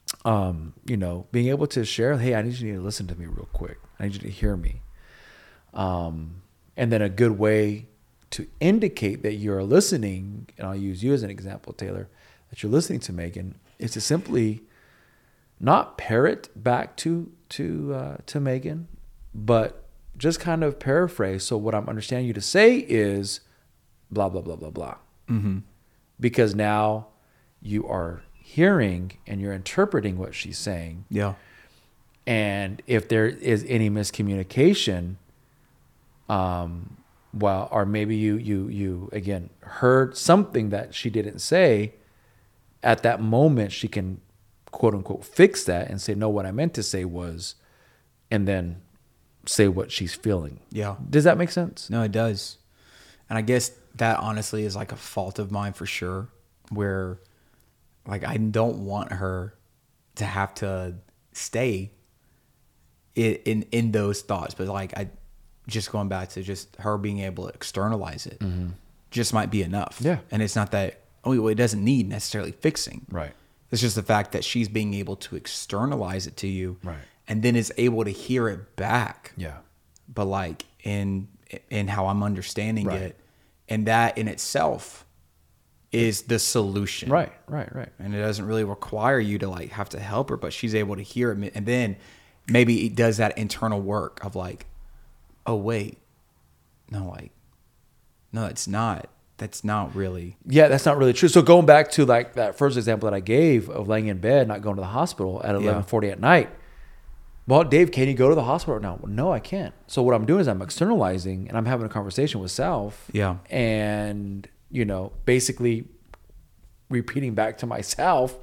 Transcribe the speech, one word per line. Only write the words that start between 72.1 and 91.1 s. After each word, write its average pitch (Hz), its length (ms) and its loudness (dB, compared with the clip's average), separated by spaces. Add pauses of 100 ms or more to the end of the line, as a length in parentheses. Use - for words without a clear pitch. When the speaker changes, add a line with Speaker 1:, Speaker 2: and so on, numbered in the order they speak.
Speaker 2:
fixing. - 580 -4
Speaker 1:
Right. 78 240 -8 (380)
Speaker 2:
It's 110 100 -2
just 113 140 2
the 107 80 -2
fact 104 280 2
that - 140 -4
she's 113 240 -2
being 104 240 -2
able 98 240 -6
to - 180 -12
externalize 101 920 -4
it - 100 -18
to 98 100 -6
you 92 360 -4
Speaker 1:
Right. 82 160 -10 (280)
Speaker 2:
and 110 160 -2
then 120 140 4
is 113 200 -2
able 117 280 2
to 101 60 -4
hear 120 360 -2
it 98 300 -10
back. - 580 -2
Speaker 1:
Yeah. 76 220 -10 (500)
Speaker 2:
But, 107 180 -4
like, 95 400 -4 (180)
in, 101 440 -4 (420)
in 104 180 -2
how 98 200 -2
I'm 101 160 0
understanding 104 640 -2
Speaker 1:
Right. 95 160 -2
Speaker 2:
it, 92 180 -10 (500)
and 110 180 0
that 113 300 4
in 107 120 -2
itself - 760 -2 (840)
is 113 320 2
the 117 160 2
solution. 101 680 0
Speaker 1:
Right, 160 240 2 (140)
right, 147 280 -8
right. 127 140 -10 (100)
Speaker 2:
And 101 160 -6
it 104 40 -2
doesn't 107 260 -2
really 110 180 0
require 107 560 0
you 104 200 0
to, 95 100 -4
like, 87 220 -10
have 101 180 -8
to - 100 -10
help 104 300 -2
her, 120 80 -4
but - 160 -8
she's 110 200 -4
able 104 220 0
to 98 60 -8
hear 120 320 0